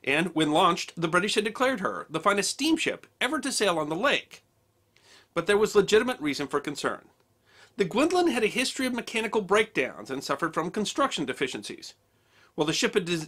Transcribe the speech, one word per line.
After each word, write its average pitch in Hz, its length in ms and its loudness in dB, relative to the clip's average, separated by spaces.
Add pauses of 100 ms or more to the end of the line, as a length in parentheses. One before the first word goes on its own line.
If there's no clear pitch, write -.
and 156 300 0
when 151 180 2
launched, 175 420 2
the 165 140 -2
British 180 260 2
had 240 80 2
declared 233 380 0
her 95 280 -6
the 156 120 -4
finest 202 300 2
steamship 294 560 0 (120)
ever 269 220 -2
to 262 100 -6
sail 185 280 0
on 151 100 -2
the 160 80 -2
lake. 220 480 -2 (880)
But 165 120 -2
there 208 100 4
was 208 180 2
legitimate 208 460 4
reason 143 260 -4
for 139 140 -2
concern. 139 460 -4 (720)
The 202 100 0
Gwendolen 339 420 2
had 233 160 0
a 202 40 2
history 254 380 -2
of 254 60 -4
mechanical 226 480 -4
breakdowns 147 720 0
and 135 120 -6
suffered 160 320 -4
from 165 160 -2
construction 214 540 -2
deficiencies. - 680 -6 (600)
While 156 120 -2
the 160 80 0
ship - 200 0
had 190 120 0
des-, 165 220 -4